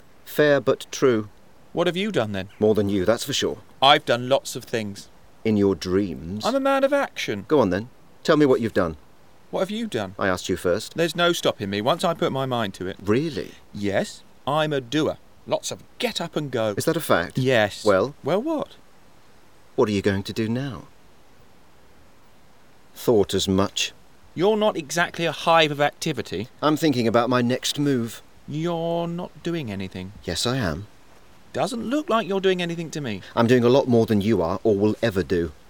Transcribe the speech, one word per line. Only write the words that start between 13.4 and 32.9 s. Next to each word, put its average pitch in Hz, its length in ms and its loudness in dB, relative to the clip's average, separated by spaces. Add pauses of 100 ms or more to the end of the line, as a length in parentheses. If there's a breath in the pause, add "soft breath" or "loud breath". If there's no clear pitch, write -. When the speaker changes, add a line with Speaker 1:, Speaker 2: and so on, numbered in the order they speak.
Speaker 2:
Yes. 101 500 -4 (220)
I'm 151 280 -2
a 139 80 -2
doer. 120 360 -2 (300)
Lots 143 240 -4
of 113 100 -12 (160)
get - 240 -4
up 170 140 -8
and 151 160 -4
go. 110 260 0
Speaker 1:
Is - 80 -2
that 160 120 0
a 160 40 -8
fact? 87 360 0
Speaker 2:
Yes. 127 460 2
Speaker 1:
Well? 107 300 4 (100)
Speaker 2:
Well, 170 180 0
what? 302 340 -6 (1000)
Speaker 1:
What 117 140 4
are 107 40 0
you 98 80 2
going 98 220 0
to 104 100 -8
do 113 140 -2
now? 120 360 -6 (2000)
Thought 107 400 2
as 95 140 0
much. 95 460 0 (420)
Speaker 2:
You're 202 220 0
not 214 200 0
exactly 165 480 -4
a 160 60 0
hive 160 400 4
of 143 100 -2
activity. 117 680 -4 (120)
Speaker 1:
I'm 151 160 2
thinking 127 300 2
about 117 220 4
my 123 120 2
next 123 380 -2
move. 131 420 -2 (260)
Speaker 2:
You're 170 600 -4
not 170 340 -10
doing 165 300 -6
anything. 95 400 -8 (120)
Speaker 1:
Yes, 87 220 -4
I 123 120 -2
am. 95 300 -4 (640)
Speaker 2:
Doesn't 208 380 -4
look 302 200 -4
like 220 180 0
you're 196 120 -2
doing 185 220 0
anything 170 300 -6